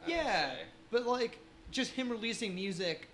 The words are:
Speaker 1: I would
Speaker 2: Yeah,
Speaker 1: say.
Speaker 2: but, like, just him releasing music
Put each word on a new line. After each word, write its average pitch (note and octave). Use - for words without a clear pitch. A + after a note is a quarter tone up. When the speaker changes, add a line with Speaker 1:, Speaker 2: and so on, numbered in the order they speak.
Speaker 1:
I -
would E4+
Speaker 2:
Yeah, F#3+
Speaker 1:
say. C3
Speaker 2:
but, A#3+
like, A#3+
just -
him B3+
releasing A3
music F#3